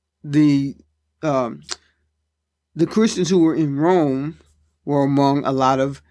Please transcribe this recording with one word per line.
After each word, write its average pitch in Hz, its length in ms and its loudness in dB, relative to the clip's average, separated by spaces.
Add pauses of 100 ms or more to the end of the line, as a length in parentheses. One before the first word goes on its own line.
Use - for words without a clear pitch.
(220)
the, 143 540 0 (480)
um, 139 380 -2 (1120)
the 165 120 0
Christians 214 420 -2
who 185 100 2
were 160 160 2
in 147 220 -2
Rome 151 600 0 (460)
were 143 200 0
among 139 420 2
a 135 80 -2
lot 131 260 2
of, 139 320 -4